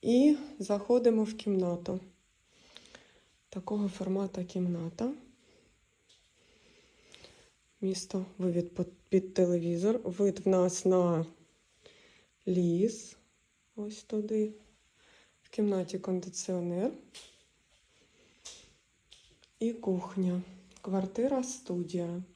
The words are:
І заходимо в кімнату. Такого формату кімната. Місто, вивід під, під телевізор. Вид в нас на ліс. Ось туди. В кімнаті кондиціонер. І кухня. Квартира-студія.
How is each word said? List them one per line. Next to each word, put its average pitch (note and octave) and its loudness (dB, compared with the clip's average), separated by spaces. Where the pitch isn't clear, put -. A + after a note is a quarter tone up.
І C#4 6
заходимо A3 4
в G#3+ -4
кімнату. F3+ -2
Такого G#3 -2
формату F#3+ -4
кімната. F3+ -4
Місто, F#3+ -4
вивід F3 0
під, F3+ -2
під F#3+ 2
телевізор. F3 2
Вид F#3+ 0
в - 0
нас F#3 4
на F3 4
ліс. F3+ 0
Ось G#3+ -10
туди. G#3+ -2
В - -20
кімнаті F#3+ -2
кондиціонер. F#3 -4
І A3+ -2
кухня. F#3 -2
Квартира-студія. F#3+ -4